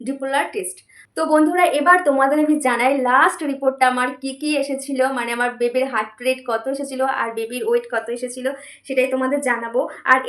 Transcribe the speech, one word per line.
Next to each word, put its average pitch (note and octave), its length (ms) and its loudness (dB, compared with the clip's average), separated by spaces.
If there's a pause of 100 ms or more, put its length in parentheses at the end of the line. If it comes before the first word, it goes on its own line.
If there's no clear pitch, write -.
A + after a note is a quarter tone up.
ডিপোলার C4+ 380 -2 (100)
টেস্ট। - 240 -8 (380)
তো D#4+ 40 -2 (120)
বন্ধুরা, D#4 320 6 (140)
এবার F4 180 6 (100)
তোমাদের C#4 380 4
আমি D4+ 100 4 (120)
জানাই B3 260 2 (160)
লাস্ট D4+ 300 4 (120)
রিপোর্টটা C4+ 420 0
আমার B3 160 -2 (120)
কি C4+ 100 -6 (100)
কি D4+ 80 -2 (120)
এসেছিল, C4+ 380 -6 (180)
মানে A#3 200 -4
আমার A#3+ 120 0 (120)
বেবির B3 320 0
হার্ট A3+ 180 -2 (140)
রেট B3+ 140 0 (100)
কত A3 140 -2 (120)
এসেছিল C4 260 -6 (200)
আর A#3 160 -4
বেবির A3+ 300 -6
ওয়েট A#3 260 0
কত A3+ 140 -4 (100)
এসেছিল B3 280 -8 (420)
সেটাই C4 260 0
তোমাদের C4 340 -2
জানাবো। A#3 340 -2 (300)
আর C4 180 6